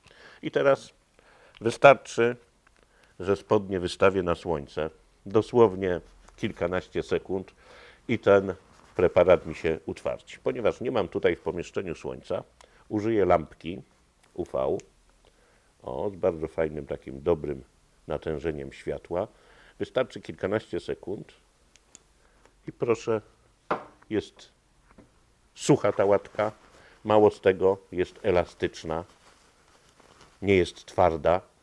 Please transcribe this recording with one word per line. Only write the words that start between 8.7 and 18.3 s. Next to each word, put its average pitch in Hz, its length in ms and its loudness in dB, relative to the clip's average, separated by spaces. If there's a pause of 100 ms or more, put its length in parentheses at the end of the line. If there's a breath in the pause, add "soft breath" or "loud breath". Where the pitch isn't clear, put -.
preparat 87 500 4
mi 80 80 -8
się 80 320 -4
utwardzi. - 520 -10
Ponieważ 127 420 -2
nie 123 100 -6
mam 104 180 -2
tutaj 92 280 0
w - 40 -14
pomieszczeniu 85 540 -6
słońca, - 500 -10 (440 soft breath)
użyję 107 360 0
lampki 87 580 -2 (520)
U - 100 -6
V, 67 340 -4 (1040 soft breath)
o, 71 280 -8
z 98 60 -14
bardzo 85 320 -2
fajnym, 78 380 -6
takim 69 360 -12
dobrym 73 420 -2 (420)
natężeniem 76 680 -6